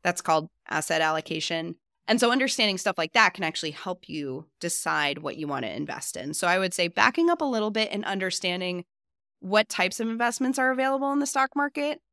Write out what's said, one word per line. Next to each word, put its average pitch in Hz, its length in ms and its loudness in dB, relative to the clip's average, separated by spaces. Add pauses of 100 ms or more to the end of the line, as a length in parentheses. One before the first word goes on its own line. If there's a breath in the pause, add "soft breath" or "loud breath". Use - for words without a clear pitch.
That's 175 160 0
called 160 280 2 (200)
asset 160 320 0
allocation. 160 760 -2 (340)
And 226 100 4
so 240 140 4
understanding 240 460 2
stuff 190 200 -2
like 160 140 -2
that 220 220 6
can 170 100 -4
actually 160 260 -4
help - 380 -10
you 147 380 -8 (120)
decide 156 600 -2
what 147 180 -6
you 151 100 -6
want 139 180 -4
to 104 80 -6
invest - 440 -4
in. 156 180 -8
So 180 140 0
I 180 100 4
would 185 160 0
say 175 140 0
backing 262 420 4
up 339 100 2
a 311 40 0
little 220 260 0
bit 220 220 0
and 202 120 -4
understanding 180 800 -2 (540)
what 208 300 2
types 190 320 -2
of 226 80 0
investments 240 500 0
are 262 140 4
available 269 400 0
in 285 80 2
the 277 60 0
stock 269 280 0
market 294 460 -2 (120)